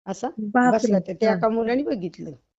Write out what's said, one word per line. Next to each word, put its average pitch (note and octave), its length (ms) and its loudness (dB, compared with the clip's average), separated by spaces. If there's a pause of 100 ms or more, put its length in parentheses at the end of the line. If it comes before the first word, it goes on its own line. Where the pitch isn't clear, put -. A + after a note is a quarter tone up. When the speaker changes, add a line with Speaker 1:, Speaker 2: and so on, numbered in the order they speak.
Speaker 1:
असा G3 300 -6
Speaker 2:
बापरे! A#3+ 340 2
Speaker 1:
बसला. A3 280 2
तर F3+ 140 -6
त्या A3 160 0
Speaker 2:
हा. G#3 80 2
Speaker 1:
एका A3 120 2
मुलाने A3+ 340 0
बघितलं. F3 480 -6 (280)